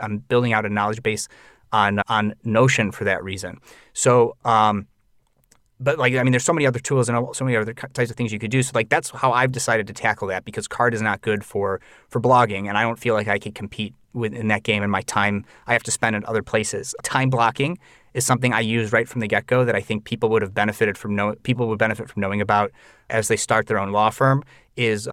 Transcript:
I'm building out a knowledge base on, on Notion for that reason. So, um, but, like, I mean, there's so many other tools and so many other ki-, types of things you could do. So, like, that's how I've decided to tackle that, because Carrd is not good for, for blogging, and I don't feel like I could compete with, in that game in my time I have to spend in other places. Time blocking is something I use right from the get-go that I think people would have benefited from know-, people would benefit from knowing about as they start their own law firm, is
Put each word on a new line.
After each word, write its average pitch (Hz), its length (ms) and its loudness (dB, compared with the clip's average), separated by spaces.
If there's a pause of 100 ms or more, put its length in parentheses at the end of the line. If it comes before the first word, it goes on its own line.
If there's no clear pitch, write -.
I'm 107 180 -4
building 120 340 2
out 107 120 2
a 104 40 -4
knowledge 104 340 -2
base 107 240 -2 (460)
on, 101 340 4
on 107 280 0 (100)
Notion 113 480 2
for - 100 -12
that 95 220 0
reason. 95 340 -10 (360)
So, 123 500 4
um, 107 420 4 (920)
but, 139 180 0
like, 127 160 2
I 127 80 2
mean, 127 80 4
there's 123 140 2
so 175 80 2
many 156 140 2
other 123 120 0
tools 127 300 0
and 120 260 -2
so 135 100 -4
many 127 120 2
other 110 180 -2
ki-, 131 180 -12
types 120 180 -2
of 117 60 -14
things 117 160 -4
you 107 60 -6
could 110 140 -6
do. 131 100 2
So, 127 100 -4
like, 113 160 0
that's - 220 0
how - 220 0
I've 127 180 2
decided 117 380 -2
to 110 40 -16
tackle 107 360 -2
that, 92 160 -4
because 104 240 -10
Carrd 120 260 0
is 107 80 -4
not 104 180 -2
good 104 240 -2
for, 98 360 -4 (300)
for - 100 -2
blogging, 107 480 4
and 101 100 -2
I 110 40 4
don't 117 160 -2
feel 117 160 0
like 104 120 0
I 101 140 0
could 104 160 -12
compete 101 360 -8 (200)
with, 113 200 -4
in 113 160 -6
that 104 140 0
game 104 220 0
in 101 40 -2
my 95 140 0
time 101 420 -2 (220)
I 117 60 -2
have 117 100 2
to - 80 -8
spend 113 240 -2
in 104 120 -4
other 110 180 -2
places. - 580 -4
Time 131 260 0
blocking 131 480 0 (380)
is 127 100 -2
something 127 300 2
I 110 60 2
use 113 340 0
right 117 120 2
from 120 140 -6
the 110 60 -2
get-go 107 400 2
that 117 80 2
I 101 80 -2
think 107 220 -6
people 110 260 -2
would 110 100 4
have 101 140 -4
benefited 104 420 0
from 104 180 -6
know-, 104 280 -2
people 123 260 -2
would 110 100 -2
benefit 110 300 -2
from 101 140 -6
knowing 98 180 -2
about 104 320 2 (380)
as 113 180 0
they 113 80 2
start 110 300 0
their 110 120 0
own 98 140 -2
law 104 160 4
firm, 135 340 2 (320)
is 110 380 -2